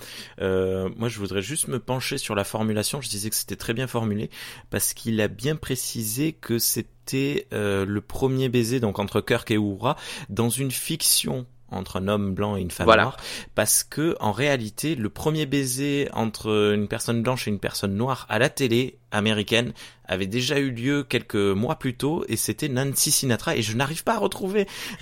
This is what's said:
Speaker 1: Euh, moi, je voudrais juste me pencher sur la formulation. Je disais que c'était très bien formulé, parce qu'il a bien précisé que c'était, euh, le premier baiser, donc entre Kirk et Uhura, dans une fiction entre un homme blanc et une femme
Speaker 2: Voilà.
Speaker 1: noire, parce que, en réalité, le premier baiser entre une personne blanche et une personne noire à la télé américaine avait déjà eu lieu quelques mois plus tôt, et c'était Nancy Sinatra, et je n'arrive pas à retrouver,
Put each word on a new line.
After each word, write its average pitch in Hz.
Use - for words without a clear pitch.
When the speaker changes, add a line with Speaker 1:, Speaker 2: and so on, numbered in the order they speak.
Speaker 1:
Euh, 95
moi, 113
je 110
voudrais 98
juste 131
me 131
pencher 131
sur 113
la 101
formulation. 110
Je 123
disais 104
que -
c'était -
très -
bien 127
formulé, 110
parce -
qu'il 113
a 101
bien 117
précisé 127
que -
c'était, -
euh, 101
le 101
premier 131
baiser, 120
donc 104
entre 104
Kirk -
et 110
Uhura, 107
dans 113
une 131
fiction -
entre 95
un 92
homme 101
blanc 104
et 95
une 87
femme -
Speaker 2:
Voilà. 110
Speaker 1:
noire, 131
parce -
que, 160
en 107
réalité, 131
le 107
premier 156
baiser 139
entre 107
une 104
personne 117
blanche 127
et 107
une 98
personne 101
noire 120
à 107
la 131
télé 123
américaine 104
avait 95
déjà 127
eu 135
lieu 135
quelques -
mois 101
plus 127
tôt, 151
et 113
c'était 139
Nancy 135
Sinatra, 135
et -
je 107
n'arrive 139
pas 233
à 233
retrouver, 196